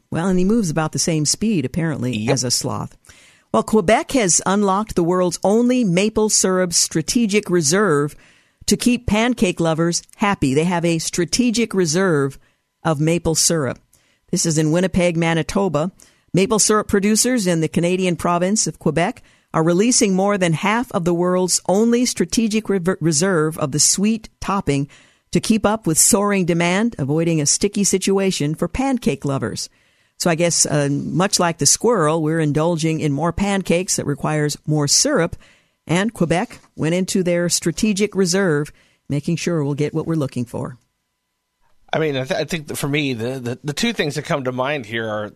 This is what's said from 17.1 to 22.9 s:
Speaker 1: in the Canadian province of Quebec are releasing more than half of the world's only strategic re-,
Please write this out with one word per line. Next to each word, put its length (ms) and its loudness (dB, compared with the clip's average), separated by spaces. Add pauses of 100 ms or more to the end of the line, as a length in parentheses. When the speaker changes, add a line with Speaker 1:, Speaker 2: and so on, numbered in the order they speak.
Speaker 1:
in 160 2
the 60 0
Canadian 480 0
province 500 0
of 120 -8
Quebec 440 -2 (320)
are 100 2
releasing 500 4
more 220 2
than 160 2
half 400 -2
of 140 -2
the 80 2
world's 520 0
only 380 4
strategic 640 0
re-, 120 0 (200)